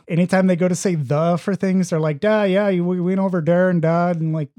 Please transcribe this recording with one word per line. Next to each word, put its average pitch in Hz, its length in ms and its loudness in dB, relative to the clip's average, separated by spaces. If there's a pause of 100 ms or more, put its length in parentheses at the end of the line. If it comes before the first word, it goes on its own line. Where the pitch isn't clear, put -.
Anytime 185 400 2
they 185 80 2
go 175 120 0
to 180 80 0
say 180 200 -2
"the" 156 420 0
for 202 180 -4
things, 185 360 -2
they're 165 80 0
like, 156 200 -2
"Duh, 214 240 2
yeah, 202 280 0
we, 180 100 0
we 180 180 -2
went 180 200 -2
over 185 220 -2
there 175 280 2
and 175 120 2
duh," 170 360 2
and, 160 160 -2
like, 156 260 -4